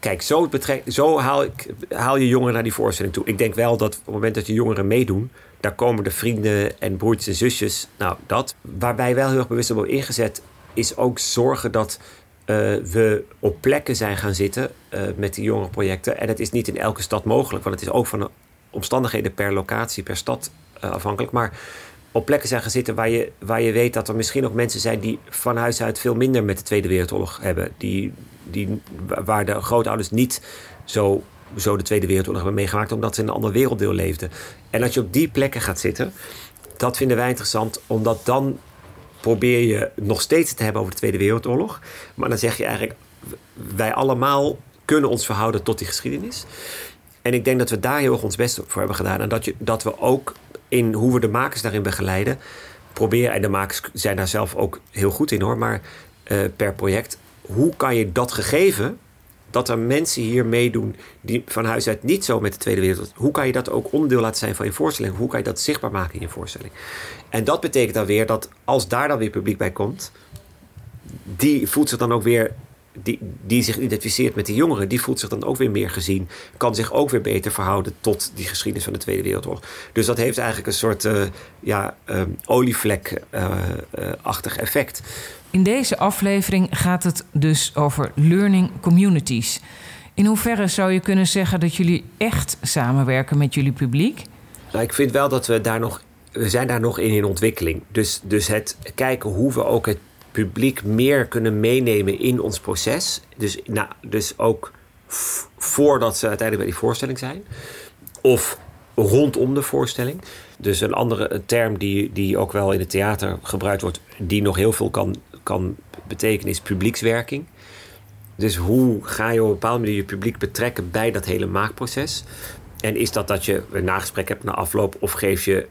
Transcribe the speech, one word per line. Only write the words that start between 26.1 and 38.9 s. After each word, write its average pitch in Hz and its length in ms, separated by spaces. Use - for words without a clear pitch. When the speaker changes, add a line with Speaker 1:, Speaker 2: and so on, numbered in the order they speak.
Speaker 1:
minder 123 300
met 98 140
de - 40
Tweede 98 260
Wereldoorlog 92 540
hebben. 90 340
Die, 98 360
die, 101 360
wa-, 95 180
waar 104 200
de 101 160
grootouders 110 500
niet 123 320
zo, 101 380
zo 104 200
de 101 60
Tweede 98 240
Wereldoorlog 95 360
hebben 98 180
meegemaakt, 104 320
omdat 110 220
ze - 60
in 110 80
een 104 60
ander 107 180
werelddeel 107 400
leefden. 87 380
En 113 120
als 123 120
je 131 60
op 95 120
die 151 160
plekken 135 320
gaat 95 200
zitten, 156 320
dat 123 200
vinden 131 200
wij 123 120
interessant, 113 580
omdat 110 380
dan 135 340